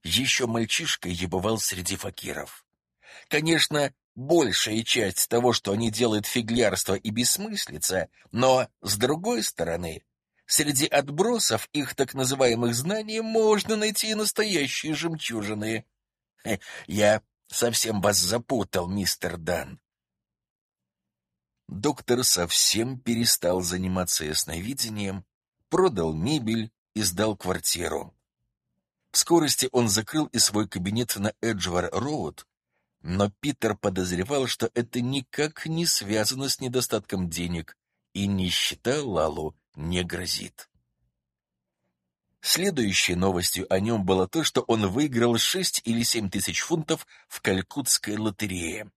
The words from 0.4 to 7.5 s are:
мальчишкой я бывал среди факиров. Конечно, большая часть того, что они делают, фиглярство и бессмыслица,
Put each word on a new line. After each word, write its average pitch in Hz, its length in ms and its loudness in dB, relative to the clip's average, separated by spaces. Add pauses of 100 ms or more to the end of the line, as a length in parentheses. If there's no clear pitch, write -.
мальчишкой 113 640 -2
я 87 160 -4
бывал 95 300 0
среди 92 380 -4
факиров. - 680 -10 (640)
Конечно, 151 640 2 (220)
большая 120 680 2
часть 107 460 0
того, 120 240 4
что 101 200 0
они 110 180 0
делают, 107 360 0
фиглярство 110 680 0
и 107 160 -4
бессмыслица, 113 1000 -2 (240)